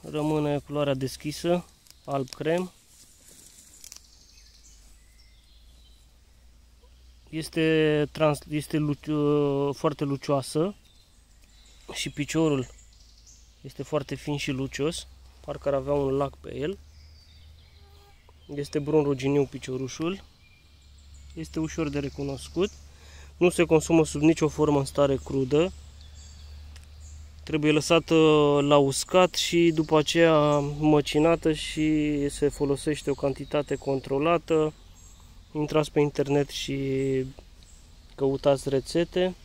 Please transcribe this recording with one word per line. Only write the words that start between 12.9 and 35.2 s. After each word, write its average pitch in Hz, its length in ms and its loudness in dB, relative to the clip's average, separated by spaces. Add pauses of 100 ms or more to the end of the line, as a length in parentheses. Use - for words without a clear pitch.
este 139 220 -14
foarte 139 320 -4
fin 147 220 -6
și 139 140 -6
lucios, 135 560 -6 (340)
parcă 143 280 -8
ar 139 60 0
avea 135 180 -2
un 139 240 0
lac 139 200 -4
pe - 200 -14
el. 156 220 -8 (1800)
Este 143 240 -6
brun 147 240 2
ruginiu 139 440 0
piciorușul, 131 760 -8 (1120)
este 160 260 -8
ușor 160 280 -4
de 143 100 -4
recunoscut, 139 720 -6 (680)
nu 175 140 4
se 170 140 2
consumă 160 400 4
sub 147 160 -4
nicio 160 280 4
formă 147 300 2
în 139 60 0
stare 139 320 2
crudă, 139 560 0 (1700)
trebuie 151 280 0
lăsată 160 420 2 (480)
la 143 140 6
uscat 143 580 4
și 170 400 2
după 156 240 2
aceea 151 600 4
măcinată 151 960 2
și 151 760 -2
se 143 200 -2
folosește 143 640 -2
o 139 40 0
cantitate 139 600 -4
controlată. 156 960 -2 (800)